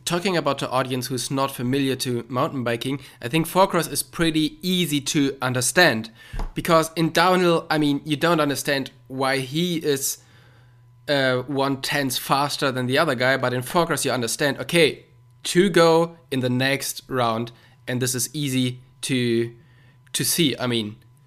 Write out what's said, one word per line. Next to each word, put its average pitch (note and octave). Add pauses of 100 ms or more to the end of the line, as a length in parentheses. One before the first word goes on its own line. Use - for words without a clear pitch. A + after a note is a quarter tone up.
talking F3
about C#3+
the D3
audience B2+
who's C3
not C3+
familiar C3
to B2
mountain C3
biking, B2 (200)
I A#2+
think D#3+
four F#3+
cross E3+
is C#3
pretty D#3+
easy F3
to C3+
understand, B2+ (440)
because D#3+
in E3
downhill, F3
I D#3
mean, C#3+
you D3+
don't E3
understand C#3 (160)
why C3+
he D#3
is, C#3 (880)
uh, C3
one C3+
tenth C#3
faster C#3+
than B2
the C3
other D3+
guy, B2+
but B2+
in B2
four E3
cross D#3
you B2+
understand, C3
okay, D3+ (360)
two F#3
go E3 (140)
in C3
the B2
next C3+
round, A#2+ (380)
and B2+
this B2+
is B2
easy C3 (220)
to, A#2+ (600)
to -
see. D#3
I B2
mean, A2+ (300)